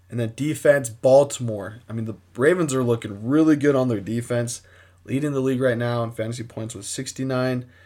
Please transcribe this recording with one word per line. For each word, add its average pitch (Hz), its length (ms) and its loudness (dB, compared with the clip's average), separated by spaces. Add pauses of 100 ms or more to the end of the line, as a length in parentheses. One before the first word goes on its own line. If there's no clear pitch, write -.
And 120 120 -4
then 110 160 -2
defense, 143 520 2
Baltimore. 113 880 2 (100)
I - 20 -10
mean, 113 140 -6
the 110 100 -8 (220)
Ravens 156 360 4
are 131 100 0
looking 113 440 -2
really 156 300 4
good 143 180 2
on 127 140 2
their 110 100 0
defense, 120 640 -4 (420)
leading 147 300 -2
the 135 80 -2
league 131 180 0
right 127 180 2
now 120 260 -2
in 113 80 -6
fantasy 117 340 -6
points 113 280 -10
with 98 120 -14
sixty-nine, 127 800 -4 (200)